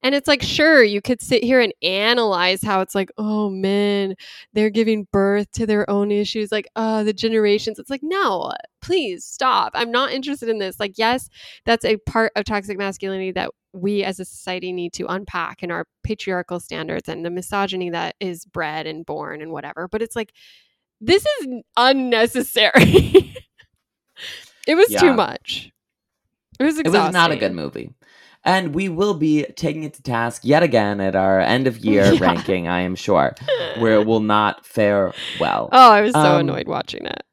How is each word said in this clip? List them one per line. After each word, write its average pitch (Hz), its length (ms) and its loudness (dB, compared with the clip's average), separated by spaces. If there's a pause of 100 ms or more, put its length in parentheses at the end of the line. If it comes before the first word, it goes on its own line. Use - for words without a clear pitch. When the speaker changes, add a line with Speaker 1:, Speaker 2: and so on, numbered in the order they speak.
Speaker 1:
And 269 100 0
it's 285 140 0
like, 285 160 2
sure, 302 400 6
you 202 180 0
could 247 200 -2
sit 233 220 0
here 254 160 4
and 226 220 2
analyze 196 800 0
how 196 200 0
it's 185 120 -6
like, 196 240 -2
"Oh, 214 320 -2
man, 196 640 0 (400)
they're 214 160 2
giving 214 420 0
birth 202 420 0
to 226 120 -4
their 208 240 0
own 202 220 0
issues. 208 400 -2
Like, 214 240 -4
oh, 220 280 -2
the 214 100 0
generations." 214 680 0
It's - 100 -16
like, 269 140 -6
"No, 302 480 -2 (280)
please 269 460 -4
stop. 254 480 0
I'm 233 160 -2
not 247 220 -2
interested 269 380 -6
in 220 100 -2
this." 190 200 -8
Like, 202 200 -8
yes, 233 300 0 (360)
that's 233 180 0
a 214 140 0
part 226 380 -2
of 202 100 -4
toxic 202 320 -6
masculinity 190 540 -6
that 180 180 -6 (240)
we 196 300 -2
as 190 160 -6
a 185 60 -10
society 180 460 -10
need 175 220 -8
to - 140 -8
unpack 180 560 -8
in 175 80 -8
our 170 160 -6 (160)
patriarchal 180 560 -6
standards 160 500 -10
and 160 160 -8
the 175 60 -6
misogyny 185 580 -6
that 170 300 -6
is 180 260 -10
bred 156 400 -6
and 160 180 -10
born 151 380 -10
and 156 100 -12
whatever. 156 360 -10
But 220 160 -4
it's 226 120 -10
like, 220 160 -8 (680)
this 339 240 2
is 554 220 -2
n-, 247 160 -10 (120)
unnecessary. 240 1600 4
<laughs> - 40 -20 (1200)
It 302 80 2
was 403 140 6
too - 180 4
Speaker 2:
Yeah. 269 60 6
Speaker 1:
much. - 580 -4 (880)
It 254 40 0
was 302 160 2
Speaker 2:
It 294 60 -2
was 170 80 2
not 190 120 6
a - 40 0
Speaker 1:
exhausting. 170 300 2
Speaker 2:
good 92 140 -2
movie. 73 400 -10 (500)
And 180 300 0
we 190 160 -2
will 190 240 0
be 151 300 2 (120)
taking 156 280 -4
it 147 100 -10
to - 100 -20
task 117 400 -2
yet 147 200 4
again 107 360 2
at 95 160 0
our 95 240 4
end 127 280 2
of 117 100 -2
year 104 280 2
Speaker 1:
<laughs> - 80 6
Yeah. - 60 2
Speaker 2:
ranking, 87 480 0
I 87 140 0
am 92 140 -4
sure, 82 400 2 (420)
where 113 240 2
it 107 60 0
will 110 140 2
not 104 440 0
fare 101 480 0 (260)
well. 55 320 -2
Speaker 1:
Oh, 247 200 6
I 208 100 4
was 226 120 -2
so 151 60 2
Speaker 2:
Um, 151 220 4
Speaker 1:
annoyed - 260 -4
watching - 380 -10
it. - 160 -10 (100)